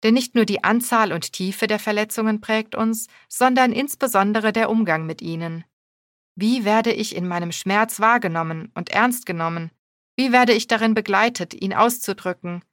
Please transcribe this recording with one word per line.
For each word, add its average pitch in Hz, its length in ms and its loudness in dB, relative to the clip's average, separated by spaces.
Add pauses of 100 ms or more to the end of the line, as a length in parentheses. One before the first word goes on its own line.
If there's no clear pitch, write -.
Denn 226 120 4
nicht 254 200 -2
nur 233 100 4
die 208 180 -2
Anzahl 226 500 2
und 165 200 -6
Tiefe 190 340 -4
der 208 120 0
Verletzungen 214 640 -2
prägt 220 340 -4
uns, 226 340 -2 (200)
sondern 254 440 2
insbesondere 220 800 0
der 220 180 0
Umgang 175 360 0
mit 160 160 -10
ihnen. 165 420 -8 (720)
Wie 226 280 2
werde 220 280 2
ich - 240 -4
in 175 100 -4
meinem 175 240 -4
Schmerz 202 480 -2
wahrgenommen 165 760 0
und - 160 -8
ernst 247 360 0
genommen? 165 460 -6 (440)
Wie 254 140 0
werde 247 220 6
ich 220 160 0
darin 226 260 2
begleitet, 214 600 0
ihn 190 200 -6
auszudrücken? 185 1000 -2